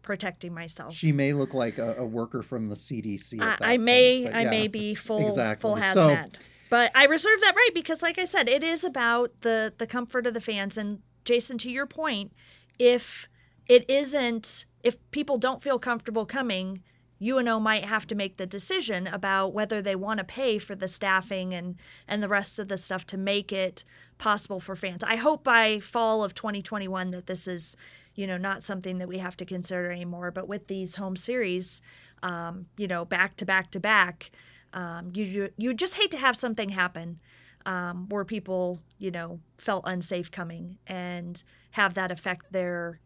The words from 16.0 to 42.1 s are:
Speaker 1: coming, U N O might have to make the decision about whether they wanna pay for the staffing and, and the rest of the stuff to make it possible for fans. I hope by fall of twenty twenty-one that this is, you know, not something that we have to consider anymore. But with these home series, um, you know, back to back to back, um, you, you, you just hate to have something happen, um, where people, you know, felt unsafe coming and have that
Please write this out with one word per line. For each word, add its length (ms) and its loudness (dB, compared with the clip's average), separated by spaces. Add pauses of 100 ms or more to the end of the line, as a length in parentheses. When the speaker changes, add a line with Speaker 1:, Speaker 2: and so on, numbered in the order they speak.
Speaker 1:
coming, 560 -4 (380)
U 180 0
N 100 2
O 120 2
might 260 2
have 220 -2
to 80 -4
make 220 -4
the 100 -6
decision 600 -2
about 460 0
whether 260 -2
they 160 -2
wanna 280 -2
pay 340 0
for 180 -8
the 120 -6
staffing 680 0
and, 220 -6 (320)
and 140 -2
the 60 -2
rest 320 0
of 80 -6
the 100 -4
stuff 300 -4
to 100 -8
make 360 -2
it 320 -4 (320)
possible 420 -2
for 160 -10
fans. 280 -8
I 120 0
hope 280 2
by 360 6
fall 440 2
of 100 -4
twenty 300 -6
twenty-one 480 -4
that 160 -10
this 200 -4
is, 300 -6 (380)
you 100 -4
know, 120 -4
not 260 -4
something 340 -6
that 100 -6
we 120 -6
have 180 -8
to 80 -8
consider 460 -4
anymore. 400 -8
But 160 -8
with 200 -8
these 280 -6
home 200 -6
series, 680 -2 (400)
um, 420 -8 (100)
you 120 -6
know, 180 -2
back 320 0
to 80 -6
back 260 2
to 80 -6
back, 520 4 (420)
um, 400 -8
you, 100 -2
you, 340 -4
you 160 -2
just 220 -2
hate 160 2
to 60 -6
have 180 4
something 340 -2
happen, 500 -4 (460)
um, 440 -4
where 160 -2
people, 560 -4 (160)
you 120 -6
know, 300 -10 (180)
felt 300 -4
unsafe 440 -4
coming 540 -10
and 560 -8 (300)
have 220 2
that 180 -2